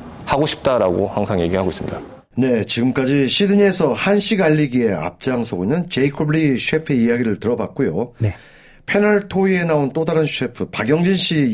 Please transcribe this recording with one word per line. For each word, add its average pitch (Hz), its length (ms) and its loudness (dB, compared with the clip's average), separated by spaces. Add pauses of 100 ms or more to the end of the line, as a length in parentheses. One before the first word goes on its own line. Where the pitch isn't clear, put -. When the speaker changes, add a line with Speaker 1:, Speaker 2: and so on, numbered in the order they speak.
(240)
Speaker 1:
하고 143 220 0
싶다라고 101 600 0
항상 101 340 -2
얘기하고 92 300 0
있습니다. - 400 -10 (260)
Speaker 2:
네, 120 280 0
지금까지 131 640 0
시드니에서 196 640 2
한식 196 480 0
알리기에 135 520 2
앞장서고 92 720 -4
있는 170 260 -2
제이콥 143 400 0
리 151 280 2
셰프의 151 440 0
이야기를 117 380 0
들어봤고요. 110 800 -2
Speaker 3:
네. 107 160 0 (520)
Speaker 2:
패널 208 420 2
토이에 185 360 0
나온 147 280 0
또 160 120 -2
다른 160 220 0
셰프 - 440 -6
박영진 170 460 0
씨 170 200 0 (180)